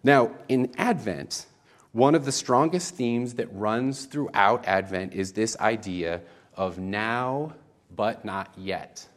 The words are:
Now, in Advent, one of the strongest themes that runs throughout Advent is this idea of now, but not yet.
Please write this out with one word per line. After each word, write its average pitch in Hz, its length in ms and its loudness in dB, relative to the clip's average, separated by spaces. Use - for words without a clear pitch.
Now, 127 280 8
in 127 280 2
Advent, 113 680 -2
one 131 200 6
of 147 120 4
the 139 60 -2
strongest 156 640 0
themes 120 400 -2
that 120 160 -6
runs 113 540 -2
throughout 117 640 2
Advent 95 460 -2
is 95 180 -4
this 110 280 -2
idea 90 640 -2
of 92 240 -4
now, 120 760 -4
but 113 280 -2
not 95 320 -8
yet. 92 600 -10